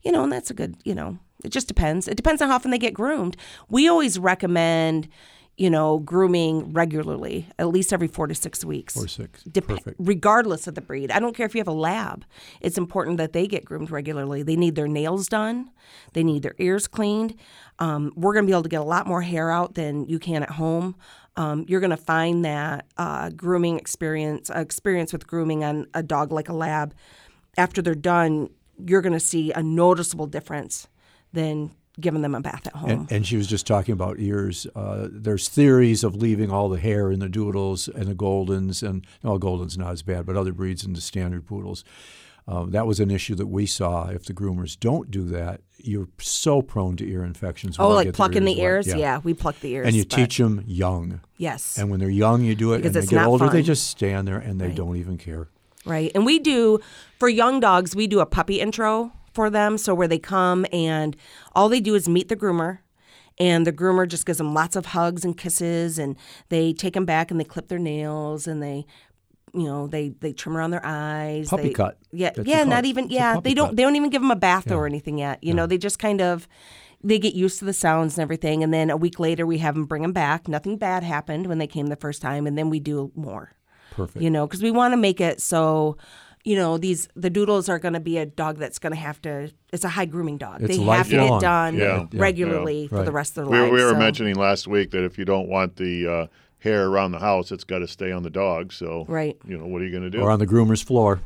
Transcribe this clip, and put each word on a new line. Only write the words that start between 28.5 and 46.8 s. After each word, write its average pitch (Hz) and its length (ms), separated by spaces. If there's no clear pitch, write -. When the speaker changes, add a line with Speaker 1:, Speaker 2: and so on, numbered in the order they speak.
Speaker 1:
you're 185 160
gonna 170 180
see 160 320
a 165 120
noticeable 170 640
difference - 600
than 156 380
giving 156 220
them 143 120
a 117 60
bath - 260
at - 120
home. - 120
Speaker 2:
And, 143 220
and 104 160
she 113 80
was 101 100
just 104 220
talking 104 240
about 95 280
ears. 101 540
Uh, 101 380
there's 107 380
theories 127 540
of 101 120
leaving 110 340
all 98 200
the 92 100
hair 101 320
in 95 80
the 98 80
doodles 95 640
and 101 180
the 98 80
goldens, 95 720
and, 95 180
no, 104 160
goldens 90 400
not 90 140
as 82 100
bad, 87 240
but 92 120
other 92 160
breeds 92 320
and 92 100
the 82 60
standard 90 440
poodles. 95 380
Uh, 90 180
that 104 220
was 104 140
an 98 100
issue 98 240
that 98 120
we 98 180
saw. 87 420
If 92 180
the 101 80
groomers 90 460
don't 131 320
do 95 140
that, 87 340
you're 101 300
so - 420
prone 92 360